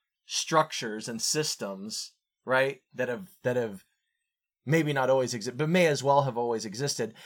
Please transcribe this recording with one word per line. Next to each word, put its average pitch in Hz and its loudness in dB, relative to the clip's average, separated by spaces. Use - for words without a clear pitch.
structures 156 0
and 113 -8
systems, 107 -4
right, 131 2
that 127 -2
have, 110 -6
that 123 0
have 110 -2
maybe 151 2
not 131 2
always 131 2
exi-, 120 -8
but 151 -2
may 175 6
as 143 0
well 139 6
have 127 -4
always 120 -2
existed. 113 -4